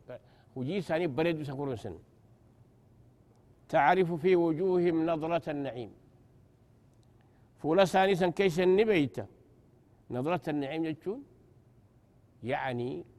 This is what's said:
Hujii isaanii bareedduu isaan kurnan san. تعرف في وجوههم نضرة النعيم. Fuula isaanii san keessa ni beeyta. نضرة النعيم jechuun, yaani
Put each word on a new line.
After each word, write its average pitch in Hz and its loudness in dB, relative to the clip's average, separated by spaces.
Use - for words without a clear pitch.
Hujii 135 -4
isaanii 170 -2
bareedduu 156 -2
isaan 131 -10
kurnan 139 -6
san. 98 -12
تعرف 170 4
في 175 2
وجوههم 170 2
نضرة 165 -2
النعيم. 127 -8
Fuula 190 4
isaanii 190 2
san 175 0
keessa 185 2
ni 190 6
beeyta. 143 0
نضرة 143 -2
النعيم 147 -4
jechuun, 185 -6
yaani 127 -6